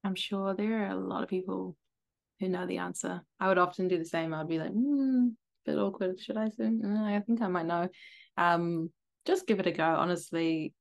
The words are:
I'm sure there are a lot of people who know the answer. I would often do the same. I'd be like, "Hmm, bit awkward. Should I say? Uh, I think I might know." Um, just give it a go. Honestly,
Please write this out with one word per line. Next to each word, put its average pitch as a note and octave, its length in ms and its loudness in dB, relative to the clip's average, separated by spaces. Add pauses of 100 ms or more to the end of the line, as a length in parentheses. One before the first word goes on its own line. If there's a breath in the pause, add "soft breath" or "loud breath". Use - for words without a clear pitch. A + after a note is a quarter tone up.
I'm F#3 60 -2
sure G3 400 -2
there G#3 320 0
are - 20 -4
a F#3 60 -4
lot F#3 260 -2
of F#3 80 -4
people F#3 480 -4 (600)
who F#3 100 -2
know F3+ 160 -2
the F3+ 140 -4
answer. F3+ 420 -6 (180)
I F#3+ 80 2
would F#3+ 120 6
often F3+ 280 2
do F3+ 120 2
the E3 60 -4
same. E3 280 -2
I'd D#3 140 -4
be E3 100 0
like, D#3+ 140 -4
"Hmm, C4 560 2 (400)
bit - 100 0
awkward. G3 420 -2
Should G#3+ 160 -8
I A3 140 -2
say? A3 160 -4 (180)
Uh, G#3 200 0
I G#3 240 0
think A#3 160 2
I G3 40 0
might F3 200 0
know." E3+ 200 0 (480 loud breath)
Um, E3+ 540 2 (380)
just F#4 180 2
give G3 140 4
it F#3 80 2
a E3+ 40 4
go. E3 140 0
Honestly, E3 960 0